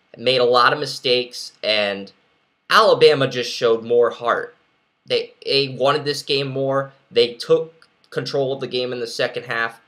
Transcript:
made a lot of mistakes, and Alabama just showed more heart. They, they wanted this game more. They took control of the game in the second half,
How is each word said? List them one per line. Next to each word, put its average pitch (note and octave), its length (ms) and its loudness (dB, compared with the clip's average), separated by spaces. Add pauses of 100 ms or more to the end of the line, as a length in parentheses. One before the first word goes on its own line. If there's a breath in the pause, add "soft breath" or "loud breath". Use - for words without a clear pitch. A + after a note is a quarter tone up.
(160)
made B2 220 0
a B2 60 4
lot B2 280 4
of D3 60 -4
mistakes, B2 720 -4 (100)
and G2+ 520 -2 (580)
Alabama D#3 560 4
just B2 260 -4
showed A2+ 300 0
more A#2+ 280 2
heart. A2+ 440 -4 (520)
They, - 280 -2 (100)
they C3+ 320 -2
wanted C3+ 280 0
this C#3+ 180 -6
game C#3 240 -2
more. C3+ 460 -4 (180)
They A#2+ 240 2
took - 540 -2 (220)
control C3+ 420 -4
of C3+ 80 -8
the C3+ 80 -8
game B2+ 240 -6
in B2 80 -8
the A#2 80 -8
second A#2+ 380 -6
half, A#2 420 -6